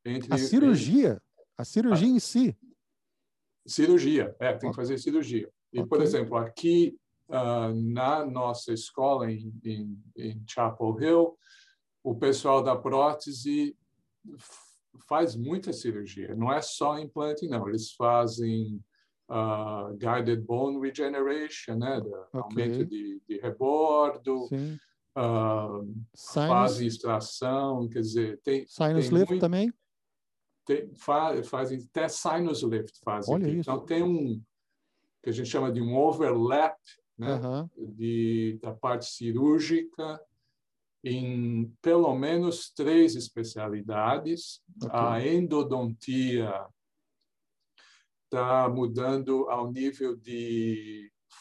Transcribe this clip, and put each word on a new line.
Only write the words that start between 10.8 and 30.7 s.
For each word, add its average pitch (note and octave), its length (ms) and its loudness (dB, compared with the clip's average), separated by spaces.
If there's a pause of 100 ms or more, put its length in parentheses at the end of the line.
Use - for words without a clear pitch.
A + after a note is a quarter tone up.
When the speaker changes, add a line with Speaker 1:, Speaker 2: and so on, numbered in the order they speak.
Speaker 1:
Hill, E3 360 4 (680)
o B2 120 -2
pessoal C3+ 460 4
da B2+ 140 2
prótese C#3+ 1000 0 (640)
f-, - 340 -20 (360)
faz D3+ 280 0
muita D#3+ 380 -4
cirurgia. G2+ 640 -8
Não A#2 180 0
é D3+ 80 0
só D3 380 -2
implante, D3+ 480 -4
não. A2+ 200 -4
Eles A2 260 -4
fazem, A2+ 880 0 (480)
ah, G#2+ 680 -4
guided A#2 460 0
bone C3+ 360 -2
regeneration, C#3 1000 -4
né, B2+ 220 -2
da, G2 340 -10
Speaker 2:
Ok. B2+ 80 -6
Speaker 1:
aumento A#2 440 -2
de, G#2 420 -8
de G2+ 120 -6
rebordo, C#3 1080 0
Speaker 2:
Sim. C#3+ 300 -6 (380)
Speaker 1:
ah, A2 680 0 (340)
Speaker 2:
Sinus. - 320 -2
Speaker 1:
fazem A#2+ 400 2
extração, B2 1000 -2
quer A#2 140 -4
dizer, A2 420 -2
tem, C3+ 240 0
Speaker 2:
Sinus D#3+ 420 2
Speaker 1:
tem E3+ 80 6
Speaker 2:
lift F#3+ 120 6
Speaker 1:
muito F3+ 120 0
Speaker 2:
também? F3+ 320 2 (920)
Speaker 1:
tem, C#3+ 300 -2